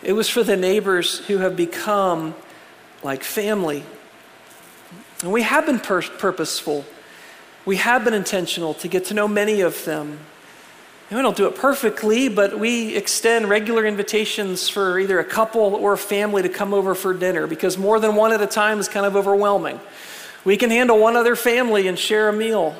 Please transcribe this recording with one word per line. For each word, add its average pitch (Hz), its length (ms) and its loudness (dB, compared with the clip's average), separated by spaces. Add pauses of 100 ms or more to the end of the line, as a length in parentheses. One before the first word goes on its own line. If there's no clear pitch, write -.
It 190 100 0
was 214 140 0
for 240 160 0
the 196 140 2
neighbors 185 640 0
who 202 180 -2
have 185 180 0
become 170 800 -2 (680)
like 135 200 -6
family. 196 600 -2 (1400)
And 175 100 -6
we 233 120 0
have 285 220 2
been 269 140 0
pur-, 180 220 -2
purposeful. 151 840 -4 (800)
We 190 120 0
have 233 260 2
been 226 100 2
intentional 175 640 -4
to - 140 -10
get 185 160 -2
to 208 80 -8
know 208 140 0
many 208 340 0
of 165 240 -2
them. 151 340 -8 (920)
And 214 80 -6
we 269 60 0
don't 233 140 0
do 196 100 4
it - 80 -2
perfectly, 240 720 2
but 202 320 2
we 226 360 -2
extend 226 520 0
regular 220 380 2
invitations 202 840 -2
for 190 320 0
either 190 200 2
a 160 40 0
couple 220 380 0
or 202 320 2
a 190 40 0
family 202 440 -2
to 180 80 0
come 196 240 -4
over 190 220 2
for 185 180 -2
dinner, 175 340 0
because 180 300 -2
more 208 220 2
than 214 160 2
one 220 180 4
at 214 80 2
a 202 60 0
time 214 320 0
is 190 80 -4
kind 202 180 -2
of 196 100 0
overwhelming. 196 640 2 (640)
We 202 140 4
can 240 120 2
handle 233 280 4
one 226 180 6
other 240 200 4
family 233 520 2
and 180 100 -2
share 214 320 2
a 208 40 0
meal. 214 460 0